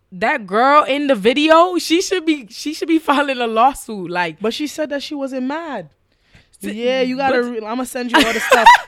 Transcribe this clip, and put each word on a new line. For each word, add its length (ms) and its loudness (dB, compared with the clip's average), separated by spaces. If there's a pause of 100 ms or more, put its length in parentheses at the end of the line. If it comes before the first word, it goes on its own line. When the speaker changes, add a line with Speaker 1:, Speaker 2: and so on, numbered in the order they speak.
(120)
Speaker 1:
that 340 -4
girl 380 4
in 240 -2
the 80 4
video, 640 4
she 220 0
should 240 -4
be, 220 -2
she 260 -10
should 160 -10
be 100 2
<laughs> 120 -4
filing 280 -2
a 80 -4
lawsuit, 640 -2
like. 320 -6
Speaker 2:
But 140 -2
she 140 -6
said 220 -6
that 120 -6
she 140 -12
wasn't 320 -6
mad. 420 -10 (720)
Speaker 1:
S-, 100 -8
Speaker 2:
Yeah, 300 -2
you 140 -4
gotta 260 0
Speaker 1:
but 80 -4
Speaker 2:
re-, 160 -8
I'ma 180 -6
send 280 -8
you 120 6
all 80 -2
the 80 -4
Speaker 1:
<laughs> 120 -2
Speaker 2:
stuff. 160 6 (200)